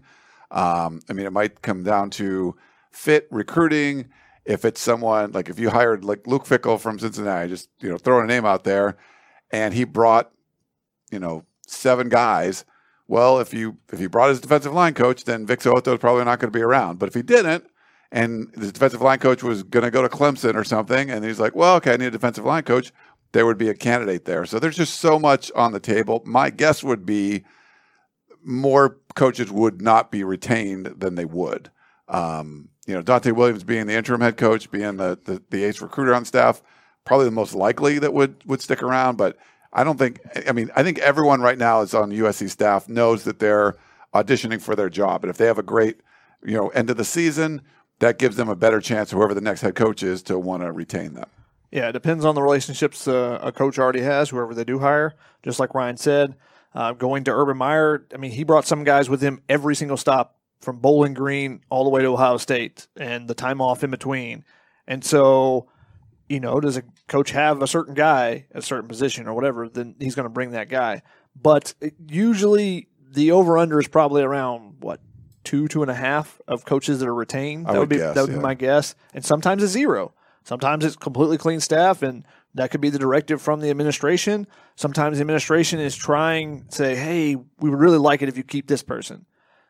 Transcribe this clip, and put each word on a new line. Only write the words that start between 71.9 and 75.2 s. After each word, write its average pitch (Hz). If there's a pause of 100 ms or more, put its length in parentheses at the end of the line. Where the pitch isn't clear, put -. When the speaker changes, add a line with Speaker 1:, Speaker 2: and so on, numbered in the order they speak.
Speaker 2:
usually 202 (220)
the 147
over-under 170
is 139
probably 143
around, 123
what, - (440)